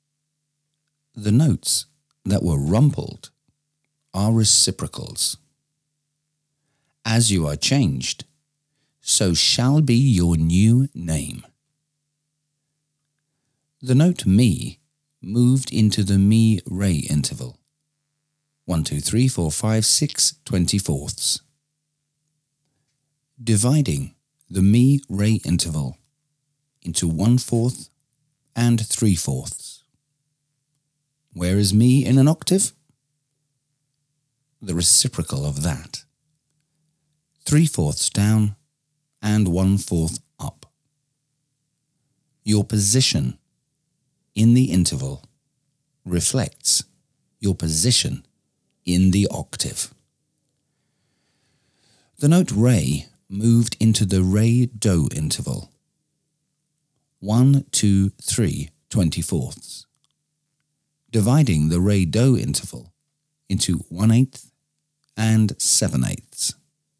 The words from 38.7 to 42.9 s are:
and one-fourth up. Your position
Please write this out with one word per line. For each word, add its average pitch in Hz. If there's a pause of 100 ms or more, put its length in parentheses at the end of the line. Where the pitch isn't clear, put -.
and 107
one-fourth 87 (180)
up. - (1800)
Your 104
position 101 (960)